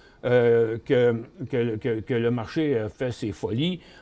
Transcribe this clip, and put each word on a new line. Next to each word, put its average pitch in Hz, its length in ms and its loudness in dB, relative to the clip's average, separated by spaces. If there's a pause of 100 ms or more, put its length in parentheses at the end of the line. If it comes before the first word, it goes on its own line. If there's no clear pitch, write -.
(240)
euh, 117 600 4
que, 120 380 2 (280)
que, 117 260 -2
que, 113 240 -4
que 127 140 -4
le 117 180 0
marché, 135 440 -2
euh, 107 120 -2
fait 123 240 -6
ses 110 180 -6
folies, 135 500 -4 (220)